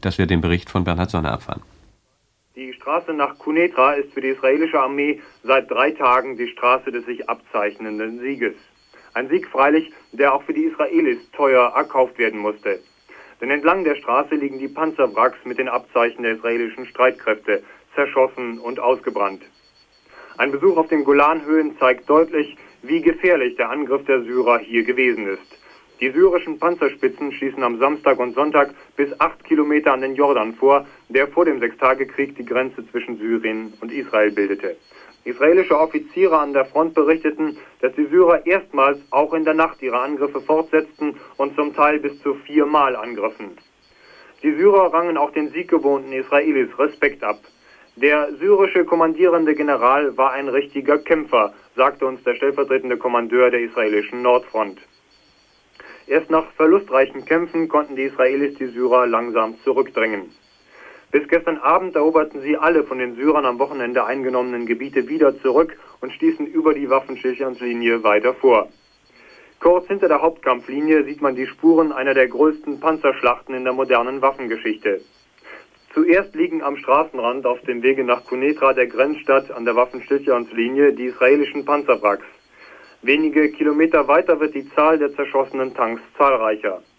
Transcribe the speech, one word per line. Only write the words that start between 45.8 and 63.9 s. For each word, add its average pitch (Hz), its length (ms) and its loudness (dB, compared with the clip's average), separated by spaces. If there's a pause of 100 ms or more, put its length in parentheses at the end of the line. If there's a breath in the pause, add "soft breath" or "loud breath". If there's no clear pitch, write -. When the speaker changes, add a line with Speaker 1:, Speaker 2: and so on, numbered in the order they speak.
Speaker 2:
Israelis 139 560 0 (100)
Respekt 143 460 -2
ab. 107 140 -4 (580 soft breath)
Der 147 320 2 (100)
syrische 190 460 4
kommandierende 165 680 2
General 139 600 0
war 135 160 2
ein 139 160 -6
richtiger 139 500 -2
Kämpfer, 147 560 0 (220 loud breath)
sagte 139 300 0
uns 131 180 -6
der 123 120 -2
stellvertretende 131 600 -2
Kommandeur 120 560 2
der 120 80 -2
israelischen 110 600 -2
Nordfront. 117 580 0 (1300 loud breath)
Erst 160 240 0
nach 160 220 2
verlustreichen 135 720 2
Kämpfen 165 420 -2
konnten 147 280 -2
die 135 100 -4
Israelis 139 520 -2
die 131 80 -8
Syrer 123 400 2
langsam 113 480 -2 (100)
zurückdrängen. 113 680 -2 (800 loud breath)
Bis 147 160 0
gestern 165 300 0
Abend 170 380 0
eroberten 156 460 0
sie 147 160 -2
alle 160 260 2
von 127 140 -6
den 123 180 -6
Syrern 147 300 0
am 123 140 -2
Wochenende 127 440 -2